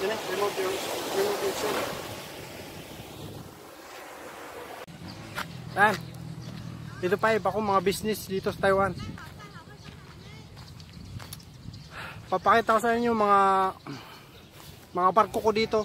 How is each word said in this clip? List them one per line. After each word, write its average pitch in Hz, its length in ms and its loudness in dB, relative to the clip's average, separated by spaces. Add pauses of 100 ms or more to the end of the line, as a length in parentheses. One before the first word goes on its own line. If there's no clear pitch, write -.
Yan 202 80 0
eh, 220 60 -4 (100)
remove 196 320 0
your, 190 140 0 (420)
remove 403 240 2
your 403 160 0
shirt. - 300 0 (3750)
Yan. 202 220 6 (1040)
Dito 175 160 2
pa 220 160 4
iba 196 160 2
ko 185 80 -2
mga 202 240 4
business 202 480 0
dito 190 240 0
sa 196 160 2
Taiwan. 196 240 4 (3250)
Papakita 202 480 6
ko - 80 6
sa 233 80 4
inyo 233 240 2
mga, 202 240 8 (1500)
mga 185 160 6
barko 208 320 6
ko 220 80 6
dito. 220 360 4